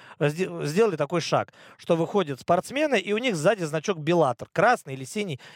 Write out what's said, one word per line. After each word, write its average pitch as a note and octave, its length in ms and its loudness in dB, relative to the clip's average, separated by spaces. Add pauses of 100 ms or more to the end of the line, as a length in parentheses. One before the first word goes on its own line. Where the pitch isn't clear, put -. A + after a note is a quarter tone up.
(200)
сде-, D#3+ 460 -2
сделали F3+ 300 2
такой D3+ 260 -2
шаг, A2+ 300 0 (260)
что - 180 0
выходят D#3+ 440 -2
спортсмены, B3 600 0
и F#3+ 140 -4
у G#3+ 40 0
них A#3+ 180 0
сзади F3+ 280 2
значок D#3+ 340 -2
Беллатор, D3+ 540 2
красный F#3 420 2
или C3 100 -10
синий, F#3+ 360 -6 (160)